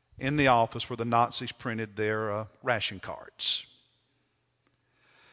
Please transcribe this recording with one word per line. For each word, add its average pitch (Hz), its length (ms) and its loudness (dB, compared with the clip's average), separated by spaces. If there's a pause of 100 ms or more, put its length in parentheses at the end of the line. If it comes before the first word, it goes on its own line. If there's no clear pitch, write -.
(180)
in 135 180 -2
the 143 120 4
office 117 420 4
where 120 80 -6
the 113 80 -4
Nazis 117 460 2
printed 110 440 -6
their, 107 360 0
uh, 104 140 -4 (180)
ration 107 360 -2
cards. - 680 -6 (1700)